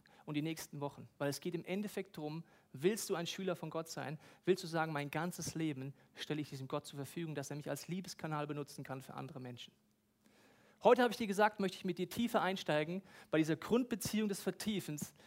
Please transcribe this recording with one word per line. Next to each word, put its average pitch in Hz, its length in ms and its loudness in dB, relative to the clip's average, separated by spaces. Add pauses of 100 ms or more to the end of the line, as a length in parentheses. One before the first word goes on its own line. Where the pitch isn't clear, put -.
(260)
und 156 80 -4
die 147 80 0
nächsten 156 400 -4
Wochen. 135 260 -6 (120)
Weil 143 100 2
es 139 100 0
geht 175 140 -2
im 170 100 -2
Endeffekt 196 540 -4
darum, 156 260 -4 (300)
willst 190 380 2
du 190 40 2
ein 165 120 0
Schüler 185 280 0
von 160 140 -6
Gott 165 200 -4
sein? 143 280 -4 (260)
Willst 190 200 6
du 180 40 -6
sagen, 160 240 2
„Mein 143 200 -2
ganzes 165 420 -2
Leben 143 400 -2 (220)
stelle 151 260 -2
ich 147 80 -6
diesem 135 180 -8
Gott 147 200 -2
zur 147 100 -12
Verfügung, 151 380 -4
dass 143 160 -4
er 147 60 -4
mich 151 120 -6
als 143 200 -6
Liebeskanal 160 580 -4
benutzen 147 360 -6
kann 135 200 -8
für - 100 -14
andere 135 260 -8
Menschen?“ 123 320 -10 (1120)
Heute 247 220 10
habe 240 80 6
ich 190 60 -6
dir 226 100 0
gesagt, 208 320 4
möchte 190 180 0
ich - 80 -6
mit 180 140 0
dir 175 100 -2
tiefer 233 320 2
einsteigen 170 600 2 (260)
bei - 80 4
dieser 160 180 6
Grundbeziehung 214 760 2
des 196 120 -2
Vertiefens. 175 720 -2 (140)